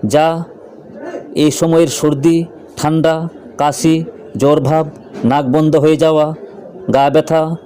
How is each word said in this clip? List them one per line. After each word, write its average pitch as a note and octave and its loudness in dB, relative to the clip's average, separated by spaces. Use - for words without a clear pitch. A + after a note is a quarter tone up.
যা D#3 4
এই D3+ 4
সময়ের E3 2
সর্দি, D3+ 2
ঠান্ডা, D#3+ 0
কাশি, D3 2
জ্বরভাব, D3 2
নাক C#3+ 0
বন্ধ D#3 2
হয়ে D#3 4
যাওয়া, D#3 4
গা C#3 4
ব্যথা D#3+ 2